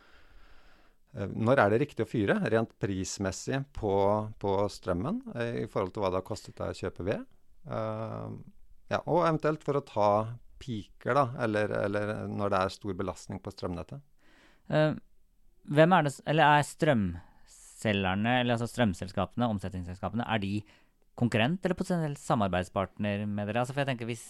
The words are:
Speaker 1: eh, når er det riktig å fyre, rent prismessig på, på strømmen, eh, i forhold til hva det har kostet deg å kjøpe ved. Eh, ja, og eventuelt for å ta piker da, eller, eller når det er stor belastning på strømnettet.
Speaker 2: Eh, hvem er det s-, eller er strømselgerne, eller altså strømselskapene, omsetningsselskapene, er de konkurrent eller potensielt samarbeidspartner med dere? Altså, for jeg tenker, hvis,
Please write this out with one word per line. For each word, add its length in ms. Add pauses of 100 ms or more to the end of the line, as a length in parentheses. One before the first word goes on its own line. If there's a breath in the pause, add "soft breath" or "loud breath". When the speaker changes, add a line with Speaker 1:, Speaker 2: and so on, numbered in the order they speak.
(1160 soft breath)
Speaker 1:
eh, 120
når 300
er 140
det 100
riktig 240
å 40
fyre, 280 (140)
rent 280
prismessig 840 (100)
på, 220 (420)
på 160 (160)
strømmen, 520 (140)
eh, 280
i 40
forhold 260
til 100
hva 80
det 100
har 80
kostet 260
deg 140
å 140
kjøpe 220
ved. 200 (400)
Eh, 640 (640)
ja, 160
og 180
eventuelt 380
for 160
å 60
ta 240 (500)
piker 560
da, 140 (100)
eller, 320 (140)
eller 420
når 240
det 100
er 80
stor 240
belastning 480
på 100
strømnettet. 500 (680 soft breath)
Speaker 2:
Eh, 240 (720)
hvem 280
er 100
det 100
s-, 140
eller 160 (160)
er 40
strømselgerne, 1800
eller 140
altså 140
strømselskapene, 800
omsetningsselskapene, 800
er 140
de 80 (640 soft breath)
konkurrent 480
eller 140
potensielt 420
samarbeidspartner 1040
med 240
dere? 140
Altså, 100
for 100
jeg 100
tenker, 160
hvis, 200